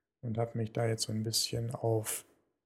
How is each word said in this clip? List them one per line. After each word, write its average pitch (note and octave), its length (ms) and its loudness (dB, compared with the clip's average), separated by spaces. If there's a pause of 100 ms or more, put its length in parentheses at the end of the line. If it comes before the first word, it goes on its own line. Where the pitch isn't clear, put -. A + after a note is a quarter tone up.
(220)
Und A2 140 -4
hab A#2 180 0
mich A2 180 -2
da A#2+ 140 2
jetzt A2+ 180 0
so A2 80 -4
ein A2 120 0
bisschen A#2 500 0
auf A2+ 520 0 (400)